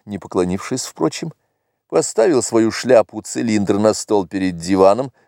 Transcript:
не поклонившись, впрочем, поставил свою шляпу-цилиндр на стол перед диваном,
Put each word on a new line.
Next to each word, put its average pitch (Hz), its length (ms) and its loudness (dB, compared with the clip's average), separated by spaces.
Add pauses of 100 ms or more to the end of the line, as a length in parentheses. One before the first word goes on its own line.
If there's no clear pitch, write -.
не 101 120 -10
поклонившись, 95 680 -4
впрочем, 160 480 -6 (560)
поставил 160 540 0
свою 113 280 2
шляпу-цилиндр 107 1080 0
на 107 160 4
стол 101 320 -2
перед 92 300 -4
диваном, 95 560 2 (160)